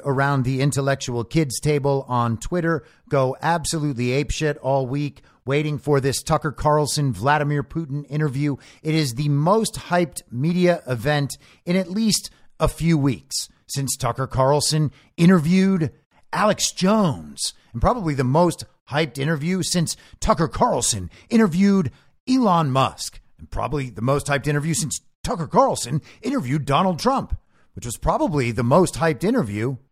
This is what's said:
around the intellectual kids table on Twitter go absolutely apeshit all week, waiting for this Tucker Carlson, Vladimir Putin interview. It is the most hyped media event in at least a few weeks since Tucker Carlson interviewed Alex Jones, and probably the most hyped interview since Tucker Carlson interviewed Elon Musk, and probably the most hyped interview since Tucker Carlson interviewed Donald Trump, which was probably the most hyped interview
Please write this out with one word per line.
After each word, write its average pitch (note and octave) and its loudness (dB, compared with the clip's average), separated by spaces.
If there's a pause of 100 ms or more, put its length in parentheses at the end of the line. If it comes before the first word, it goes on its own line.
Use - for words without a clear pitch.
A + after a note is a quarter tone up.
around C#3 0
the C3 0
intellectual C3+ 0
kids D#3 -2
table C#3 0
on A#2+ 0
Twitter E3 -2 (240)
go C3 2
absolutely D3 -2
apeshit D3 -2
all C3+ 0
week, C#3+ -6 (240)
waiting D3+ 0
for D3 2
this C3 -2
Tucker D3+ 0
Carlson, D3 0
Vladimir C#3+ 0
Putin C#3+ -8
interview. C#3+ -2 (280)
It D#3 -2
is C#3+ 0
the D3 -2
most E3 2
hyped - -2 (100)
media F3 2
event C3+ -2 (340)
in F3 0
at F#3 -2
least G#3+ 0 (300)
a D#3+ 2
few E3 2
weeks C3+ -2 (180)
since C3+ -4
Tucker B2+ -2
Carlson C#3+ 2 (260)
interviewed F3+ 4 (400)
Alex F#3+ 0
Jones, D#3+ 0 (200)
and A#2 -4
probably F3 0
the C3+ 0
most D#3 2 (260)
hyped D3 -2
interview D#3+ -2
since - -2 (220)
Tucker E3 2
Carlson A#2+ -2 (200)
interviewed G3 4 (380)
Elon F#3 2
Musk, - -2 (200)
and - -20
probably B2 -6
the G#2+ -12
most C3+ 0
hyped C#3+ -2
interview D3+ 0
since D3 -4 (220)
Tucker E3 -4
Carlson E3 0 (200)
interviewed D#3 -2
Donald D#3+ 0
Trump, B3+ -2 (360)
which - -14
was A#2 -8
probably D#3+ 0
the A#2 -2
most D3+ 4
hyped D#3 0
interview C3 -2 (140)